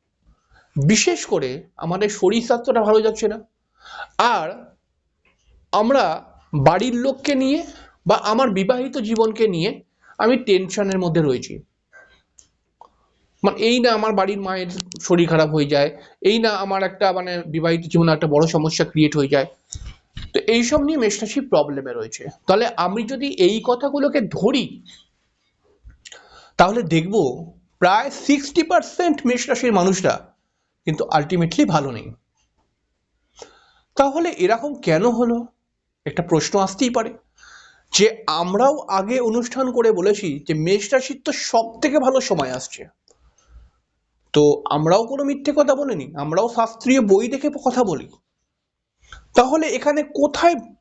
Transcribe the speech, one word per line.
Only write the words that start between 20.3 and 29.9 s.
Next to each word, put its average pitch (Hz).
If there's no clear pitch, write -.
তো -
এইসব 240
নিয়ে 302
মেষ 214
রাশি 220
প্রবলেমে 143
রয়েছে। 113
তাহলে 214
আমি 185
যদি 262
এই 202
কথাগুলোকে 277
ধরি, 208
তাহলে 208
দেখব 165
প্রায় 214
সিক্সটি 285
পার্সেন্ট 330
মেষ 240
রাশির 247
মানুষরা 185